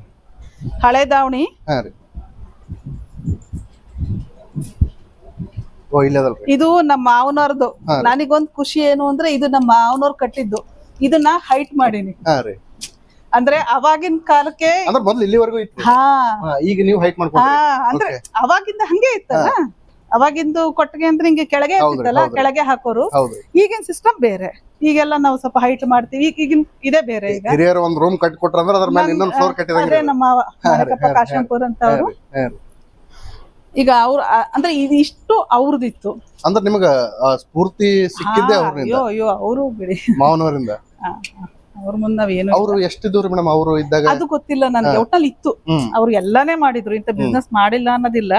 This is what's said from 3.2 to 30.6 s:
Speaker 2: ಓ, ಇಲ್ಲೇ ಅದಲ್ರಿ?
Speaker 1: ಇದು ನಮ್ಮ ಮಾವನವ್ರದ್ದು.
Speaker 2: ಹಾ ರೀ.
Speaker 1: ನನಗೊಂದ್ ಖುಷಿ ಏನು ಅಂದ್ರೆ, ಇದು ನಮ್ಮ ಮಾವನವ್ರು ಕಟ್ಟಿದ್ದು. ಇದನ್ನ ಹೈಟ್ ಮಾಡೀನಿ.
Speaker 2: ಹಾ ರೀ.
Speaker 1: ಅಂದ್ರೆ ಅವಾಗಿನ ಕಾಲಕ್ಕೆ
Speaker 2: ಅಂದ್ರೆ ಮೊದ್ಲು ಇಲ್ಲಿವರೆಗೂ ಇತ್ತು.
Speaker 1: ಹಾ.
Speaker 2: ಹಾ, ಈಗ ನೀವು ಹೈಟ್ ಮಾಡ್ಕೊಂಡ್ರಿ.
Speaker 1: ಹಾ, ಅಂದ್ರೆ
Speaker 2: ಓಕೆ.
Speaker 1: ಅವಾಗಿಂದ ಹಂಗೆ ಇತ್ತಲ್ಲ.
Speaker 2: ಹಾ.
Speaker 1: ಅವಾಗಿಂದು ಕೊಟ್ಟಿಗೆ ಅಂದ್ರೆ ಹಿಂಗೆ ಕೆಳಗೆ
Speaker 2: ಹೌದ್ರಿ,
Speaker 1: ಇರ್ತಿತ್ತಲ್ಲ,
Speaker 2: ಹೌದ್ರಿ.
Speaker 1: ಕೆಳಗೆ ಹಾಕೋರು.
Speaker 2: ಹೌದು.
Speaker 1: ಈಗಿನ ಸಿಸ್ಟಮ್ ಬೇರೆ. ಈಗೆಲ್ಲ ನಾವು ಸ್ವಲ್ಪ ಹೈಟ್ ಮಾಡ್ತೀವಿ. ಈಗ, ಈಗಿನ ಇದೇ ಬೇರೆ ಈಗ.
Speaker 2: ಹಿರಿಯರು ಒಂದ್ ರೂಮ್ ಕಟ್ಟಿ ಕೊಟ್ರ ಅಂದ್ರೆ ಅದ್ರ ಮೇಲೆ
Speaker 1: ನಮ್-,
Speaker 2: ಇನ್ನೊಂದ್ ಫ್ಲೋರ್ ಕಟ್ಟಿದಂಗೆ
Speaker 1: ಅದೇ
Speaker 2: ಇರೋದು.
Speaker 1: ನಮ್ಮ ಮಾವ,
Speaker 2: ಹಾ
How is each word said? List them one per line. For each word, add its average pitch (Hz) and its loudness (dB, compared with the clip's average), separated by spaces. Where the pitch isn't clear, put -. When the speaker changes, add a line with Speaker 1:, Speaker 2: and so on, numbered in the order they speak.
Speaker 2:
ಓ, 143 4
ಇಲ್ಲೇ 139 2
ಅದಲ್ರಿ? 131 -2
Speaker 1:
ಇದು 330 2
ನಮ್ಮ 285 0
ಮಾವನವ್ರದ್ದು. 269 2
Speaker 2:
ಹಾ 156 -4
ರೀ. 175 -2
Speaker 1:
ನನಗೊಂದ್ 285 0
ಖುಷಿ 285 -6
ಏನು 285 2
ಅಂದ್ರೆ, 294 -2
ಇದು 277 0
ನಮ್ಮ 254 2
ಮಾವನವ್ರು 247 2
ಕಟ್ಟಿದ್ದು. 226 -6
ಇದನ್ನ 294 2
ಹೈಟ್ 285 -2
ಮಾಡೀನಿ. 214 0
Speaker 2:
ಹಾ 156 0
ರೀ. 104 -10
Speaker 1:
ಅಂದ್ರೆ 254 2
ಅವಾಗಿನ 311 0
ಕಾಲಕ್ಕೆ 320 0
Speaker 2:
ಅಂದ್ರೆ 233 0
ಮೊದ್ಲು 220 0
ಇಲ್ಲಿವರೆಗೂ 226 0
ಇತ್ತು. - -10
Speaker 1:
ಹಾ. 254 2
Speaker 2:
ಹಾ, 156 -4
ಈಗ 190 0
ನೀವು 196 2
ಹೈಟ್ 175 0
ಮಾಡ್ಕೊಂಡ್ರಿ. 175 2
Speaker 1:
ಹಾ, 285 0
ಅಂದ್ರೆ 330 -2
Speaker 2:
ಓಕೆ. - -12
Speaker 1:
ಅವಾಗಿಂದ 403 0
ಹಂಗೆ 427 0
ಇತ್ತಲ್ಲ. - -2
Speaker 2:
ಹಾ. 381 -2
Speaker 1:
ಅವಾಗಿಂದು 302 0
ಕೊಟ್ಟಿಗೆ 311 -2
ಅಂದ್ರೆ 330 2
ಹಿಂಗೆ 311 2
ಕೆಳಗೆ 294 -2
Speaker 2:
ಹೌದ್ರಿ, 381 2
Speaker 1:
ಇರ್ತಿತ್ತಲ್ಲ, 247 0
Speaker 2:
ಹೌದ್ರಿ. 320 0
Speaker 1:
ಕೆಳಗೆ 269 0
ಹಾಕೋರು. 254 -2
Speaker 2:
ಹೌದು. 220 0
Speaker 1:
ಈಗಿನ 403 2
ಸಿಸ್ಟಮ್ 415 -2
ಬೇರೆ. 190 -4
ಈಗೆಲ್ಲ 302 2
ನಾವು 277 2
ಸ್ವಲ್ಪ 254 -4
ಹೈಟ್ 247 0
ಮಾಡ್ತೀವಿ. 254 0
ಈಗ, 302 -2
ಈಗಿನ 302 2
ಇದೇ 277 2
ಬೇರೆ 208 -6
ಈಗ. 196 -12
Speaker 2:
ಹಿರಿಯರು 175 2
ಒಂದ್ 170 -2
ರೂಮ್ 175 2
ಕಟ್ಟಿ 165 -2
ಕೊಟ್ರ 170 0
ಅಂದ್ರೆ 190 2
ಅದ್ರ 190 2
ಮೇಲೆ 175 2
Speaker 1:
ನಮ್-, 175 0
Speaker 2:
ಇನ್ನೊಂದ್ 180 0
ಫ್ಲೋರ್ 269 0
ಕಟ್ಟಿದಂಗೆ 165 -2
Speaker 1:
ಅದೇ 311 2
Speaker 2:
ಇರೋದು. 302 0
Speaker 1:
ನಮ್ಮ 262 0
ಮಾವ, 254 2
Speaker 2:
ಹಾ - -2